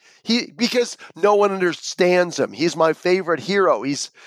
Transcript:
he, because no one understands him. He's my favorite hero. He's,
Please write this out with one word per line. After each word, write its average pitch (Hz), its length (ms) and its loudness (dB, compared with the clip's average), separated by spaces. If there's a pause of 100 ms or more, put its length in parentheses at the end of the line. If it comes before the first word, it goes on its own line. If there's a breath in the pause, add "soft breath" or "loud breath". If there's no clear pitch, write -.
(220 soft breath)
he, 233 340 -2
because 240 400 -2 (200 loud breath)
no 202 180 4
one 202 180 2
understands 180 880 0
him. 107 140 -2
He's 151 220 -2
my 160 180 2
favorite 170 460 -2
hero. 165 420 0
He's, 135 280 -6 (160 loud breath)